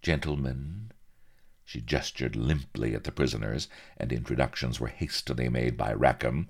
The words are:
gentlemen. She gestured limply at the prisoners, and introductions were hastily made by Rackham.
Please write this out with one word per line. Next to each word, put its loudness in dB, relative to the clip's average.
gentlemen. 0
She -8
gestured 0
limply 0
at -4
the -4
prisoners, 0
and -2
introductions 0
were -2
hastily -2
made 2
by 0
Rackham. 4